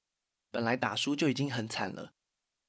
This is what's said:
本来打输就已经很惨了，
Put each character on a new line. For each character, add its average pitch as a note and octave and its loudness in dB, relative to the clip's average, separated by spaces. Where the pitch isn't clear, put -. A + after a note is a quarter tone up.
本 B2 -2
来 A#2 2
打 A2 0
输 C#3 0
就 D3+ 2
已 C3 4
经 C3+ 0
很 A#2 -2
惨 G2+ -4
了， - -12